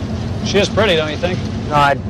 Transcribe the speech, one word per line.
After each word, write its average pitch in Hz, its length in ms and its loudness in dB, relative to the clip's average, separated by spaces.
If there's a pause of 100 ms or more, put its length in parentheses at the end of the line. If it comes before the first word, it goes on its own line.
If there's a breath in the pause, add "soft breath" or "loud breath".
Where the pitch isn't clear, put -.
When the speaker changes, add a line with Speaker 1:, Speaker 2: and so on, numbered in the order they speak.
(460)
Speaker 1:
she 190 120 0
is 196 120 2
pretty, 202 260 2
don't 156 160 0
you 147 60 -4
think? 175 200 -2 (300)
Speaker 2:
No, 151 80 0
I, 143 160 6 (180)